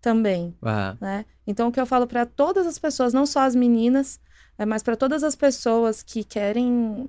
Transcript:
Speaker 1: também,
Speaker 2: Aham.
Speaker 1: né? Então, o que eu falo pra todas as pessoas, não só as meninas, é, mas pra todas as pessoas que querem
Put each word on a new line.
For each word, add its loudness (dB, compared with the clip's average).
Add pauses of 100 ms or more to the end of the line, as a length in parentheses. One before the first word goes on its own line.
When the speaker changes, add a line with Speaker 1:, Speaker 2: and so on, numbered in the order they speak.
Speaker 1:
também, 0
Speaker 2:
Aham. -2
Speaker 1:
né? -6 (220)
Então, -2
o -2
que -2
eu 0
falo 2
pra -2
todas 0
as -6
pessoas, 0
não 4
só 0
as 2
meninas, 2 (380)
é, -4
mas -2
pra -2
todas 0
as 0
pessoas 0
que -8
querem -2